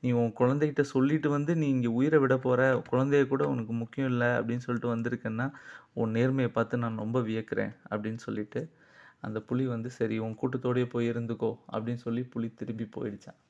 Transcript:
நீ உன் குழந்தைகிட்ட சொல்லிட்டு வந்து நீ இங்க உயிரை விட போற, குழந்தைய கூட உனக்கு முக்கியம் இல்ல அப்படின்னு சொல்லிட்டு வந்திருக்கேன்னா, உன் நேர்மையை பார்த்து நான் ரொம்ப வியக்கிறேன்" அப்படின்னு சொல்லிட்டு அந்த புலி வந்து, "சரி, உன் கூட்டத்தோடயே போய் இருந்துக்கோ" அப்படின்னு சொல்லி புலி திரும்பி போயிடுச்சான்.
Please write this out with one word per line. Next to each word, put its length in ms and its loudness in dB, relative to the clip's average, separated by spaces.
நீ 100 0
உன் 280 2
குழந்தைகிட்ட 420 2
சொல்லிட்டு 480 2
வந்து 260 2
நீ 140 2
இங்க 220 2
உயிரை 280 4
விட 180 4
போற, 540 2
குழந்தைய 360 4
கூட 200 0
உனக்கு 260 -2
முக்கியம் 360 -4
இல்ல 320 2
அப்படின்னு 160 -2
சொல்லிட்டு 380 -2
வந்திருக்கேன்னா, 560 -4
உன் 180 -2
நேர்மையை 360 2
பார்த்து 300 0
நான் 200 -2
ரொம்ப 220 0
வியக்கிறேன்" 560 -2
அப்படின்னு 280 -4
சொல்லிட்டு 540 -6
அந்த 220 -6
புலி 260 -2
வந்து, 220 -4
"சரி, 280 -2
உன் 240 -4
கூட்டத்தோடயே 480 0
போய் 200 0
இருந்துக்கோ" 480 -2
அப்படின்னு 240 -4
சொல்லி 280 -4
புலி 300 -6
திரும்பி 420 -8
போயிடுச்சான். 540 -8